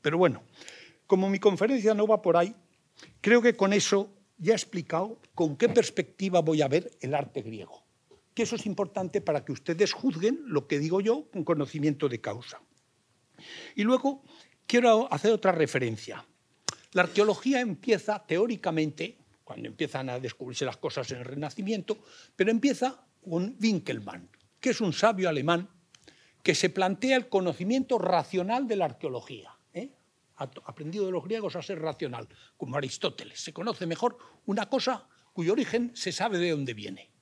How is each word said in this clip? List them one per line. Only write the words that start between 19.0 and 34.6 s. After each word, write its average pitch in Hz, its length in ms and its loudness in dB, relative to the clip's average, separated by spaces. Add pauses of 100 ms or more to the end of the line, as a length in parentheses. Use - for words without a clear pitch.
cuando 113 260 -12
empiezan 131 400 -6
a 127 120 -6
descubrirse 127 440 -6
las 127 120 -6
cosas 135 340 -6
en 127 80 -8
el 123 60 -12
Renacimiento, 175 720 -6 (380)
pero 196 160 4
empieza 254 520 0 (200)
con 185 360 -2
Winckelmann, 113 680 -2 (320)
que 262 100 0
es 226 100 0
un 190 120 0
sabio 190 360 2
alemán 165 400 0 (760)
que 180 100 4
se - 160 0
plantea 196 460 2
el 254 120 0
conocimiento 202 680 0
racional 190 680 0
de 220 80 0
la 185 80 0
arqueología, 127 680 -8 (240)
¿eh? 233 160 -10 (460)
Ha 151 80 -8 (220)
aprendido 160 400 -6
de 185 40 -4
los 180 140 -4
griegos 202 320 -4
a 165 60 -8
ser 175 180 -8
racional, 127 480 -6 (280)
como 127 200 -6
Aristóteles. - 640 -6
Se 156 120 -12
conoce 190 340 -6
mejor 233 300 -2 (300)
una 202 220 -2